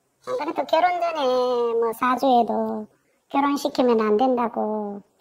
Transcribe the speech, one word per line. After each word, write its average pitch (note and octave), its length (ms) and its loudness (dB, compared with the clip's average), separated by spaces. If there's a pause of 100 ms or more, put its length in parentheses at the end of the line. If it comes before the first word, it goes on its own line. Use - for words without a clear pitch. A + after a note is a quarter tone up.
(260)
안 B4+ 120 -6
그래도 D4+ 280 -4
결혼 F4 340 2
전에 D#4+ 220 -4 (520)
뭐 A#3 180 0
사주에도 A3+ 960 0 (420)
결혼시키면 C#4 720 2
안 G#3+ 160 2
된다고 G#3+ 840 -2 (200)